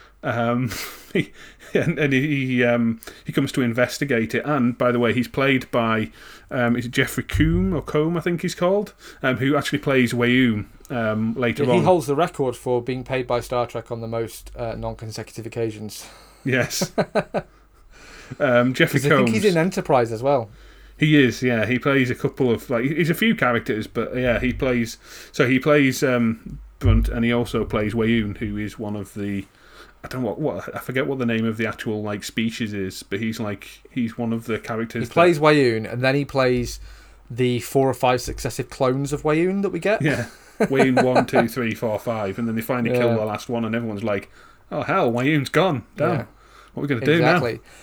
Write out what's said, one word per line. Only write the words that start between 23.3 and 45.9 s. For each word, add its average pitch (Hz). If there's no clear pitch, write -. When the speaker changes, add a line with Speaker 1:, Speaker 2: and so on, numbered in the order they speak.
Speaker 1:
characters, 117
but, -
yeah, 123
he 123
plays, 123
so 131
he 131
plays, 139
um, 120
Brunt, 113
and 117
he 120
also 120
plays 107
Weyoun, 110
who 104
is 104
one 104
of 101
the, 101
I -
don't 127
know 117
what, 95
what, 117
I 101
forget 131
what 135
the 123
name 113
of 110
the 113
actual, 107
like, 104
species 113
is, 95
but 101
he's, 113
like, 104
he's 117
one 117
of 113
the 110
characters 113
Speaker 2:
He 113
Speaker 1:
that -
Speaker 2:
plays 170
Weyoun, 135
and 120
then 131
he 143
plays 127
the 123
four 135
or 127
five 127
successive -
clones 135
of 147
Weyoun 175
that 190
we 170
get. 196
Speaker 1:
Yeah. 127
Speaker 2:
<laughs> -
Speaker 1:
Weyoun 135
one, 127
two, 123
three, 113
four, 107
five, 107
and 117
then 113
they 113
finally 123
kill 123
Speaker 2:
Yeah. 117
Speaker 1:
the 107
last 107
one, 117
and 107
everyone's 110
like, 101
"Oh, 147
hell, 156
Weyoun's 131
gone. 151